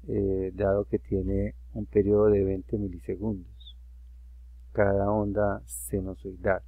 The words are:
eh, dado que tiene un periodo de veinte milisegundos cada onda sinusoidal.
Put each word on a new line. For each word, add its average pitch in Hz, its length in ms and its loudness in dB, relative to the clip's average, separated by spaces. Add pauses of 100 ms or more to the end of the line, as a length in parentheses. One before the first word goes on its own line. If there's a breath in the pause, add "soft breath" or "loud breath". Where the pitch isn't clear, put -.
eh, 95 460 0
dado 98 320 2
que - 140 -2
tiene 98 560 -2 (180)
un 107 140 -6
periodo 104 380 4
de 104 180 6
veinte 95 340 -2
milisegundos 95 960 -6 (960)
cada 101 360 4
onda 104 560 0
sinusoidal. 92 1040 -4